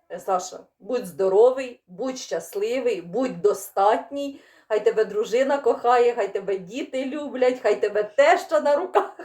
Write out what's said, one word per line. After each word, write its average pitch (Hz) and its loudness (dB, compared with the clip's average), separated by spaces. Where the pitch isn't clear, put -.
е, 175 -10
Саша, 185 -4
будь 208 -6
здоровий, 214 2
будь 247 -8
щасливий, 208 -4
будь 175 -4
достатній, 254 0
хай 214 0
тебе 214 2
дружина 233 0
кохає, 240 2
хай 202 -2
тебе 196 -4
діти 247 -8
люблять, 254 -2
хай 208 2
тебе 208 0
теща 311 2
на 294 4
руках 381 0